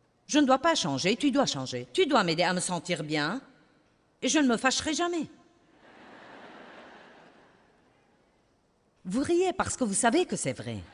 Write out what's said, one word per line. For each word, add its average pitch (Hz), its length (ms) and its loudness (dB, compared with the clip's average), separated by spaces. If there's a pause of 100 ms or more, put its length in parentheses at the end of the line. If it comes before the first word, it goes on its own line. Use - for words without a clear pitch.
(260)
Je 294 140 4
ne 294 60 6
dois 262 120 4
pas 330 160 2
changer, 160 400 0
tu 285 160 0
dois 240 160 2
changer. 127 460 -6
Tu 381 140 2
dois 262 180 4
m'aider 170 180 0
à 175 100 2
me 180 60 -2
sentir 170 460 -4
bien, 151 360 -2 (840)
et 214 60 -2
je 294 120 4
ne 269 80 4
me 233 80 4
fâcherai 262 360 -2
jamais. » 339 340 -2 (3750)
Vous 196 180 -2
riez 349 300 2
parce - 240 -4
que - 80 -2
vous 196 100 0
savez 247 300 2
que - 100 -4
c'est 147 180 -4
vrai. 113 260 -10 (160)